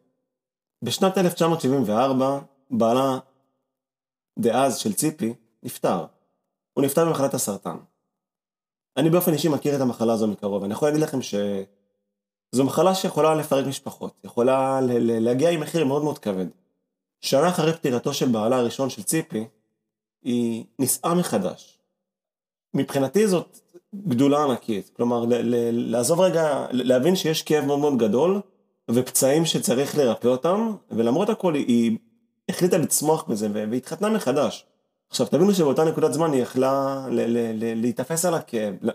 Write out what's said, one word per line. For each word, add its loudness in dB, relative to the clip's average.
בשנת 0
אלף 2
תשע 2
מאות 2
שבעים 2
וארבע, 2
בעלה 2
דאז 0
של -2
ציפי -4
נפטר. -4
הוא 0
נפטר 2
ממחלת 0
הסרטן. -6
אני 2
באופן 2
אישי 0
מכיר 0
את 0
המחלה 0
הזו 0
מקרוב. -4
אני -4
יכול 0
להגיד 0
לכם -4
שזו -6
מחלה 2
שיכולה 0
לפרק -2
משפחות, -12
יכולה 0
ל-, 2
ל-, 0
להגיע 2
עם -2
מחיר -2
מאוד 0
מאוד -4
כבד. -4
שנה 2
אחרי 0
פטירתו -2
של 0
בעלה 2
הראשון -2
של -12
ציפי, -4
היא -2
נישאה -2
מחדש. -4
מבחינתי 0
זאת -2
גדולה 2
ענקית. -4
כלומר, -2
ל-, 0
ל-, -2
לעזוב 0
רגע, 0
ל-, -2
להבין 4
שיש -2
כאב 0
מאוד 0
מאוד 2
גדול, 2
ופצעים 2
שצריך -2
לרפא 2
אותם, 0
ולמרות 0
הכל 0
היא, -2
היא 2
החליטה 2
לצמוח 0
מזה, -2
ו-, -4
והתחתנה -4
מחדש. -2
עכשיו, 0
תבינו 4
שבאותה 2
נקודת 2
זמן 0
היא 2
יכלה -2
ל-, 0
ל-, -2
ל-, -4
להיתפס -2
על 0
הכאב. -4
לא, -2